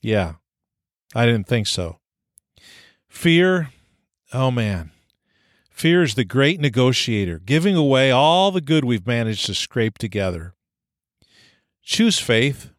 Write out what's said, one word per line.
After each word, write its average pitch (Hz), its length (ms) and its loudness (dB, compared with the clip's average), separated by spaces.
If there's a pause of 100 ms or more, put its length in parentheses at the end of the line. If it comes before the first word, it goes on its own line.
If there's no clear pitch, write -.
Yeah, 101 300 -2 (800)
I 117 100 0
didn't 117 220 0
think 113 220 -2
so. 85 320 -6 (1080)
Fear, 170 600 2 (640)
oh 131 180 0
man. 101 400 -4 (800)
Fear 175 320 2
is 117 140 -2
the 127 80 0
great 139 340 0
negotiator, 120 800 0
giving 160 380 0
away 135 340 4
all 165 400 4
the 185 100 -2
good 151 240 0
we've 113 220 -2
managed 117 400 -4
to 101 80 -6
scrape - 420 -4
together. 90 580 -6 (1300)
Choose - 340 2
faith. 127 600 0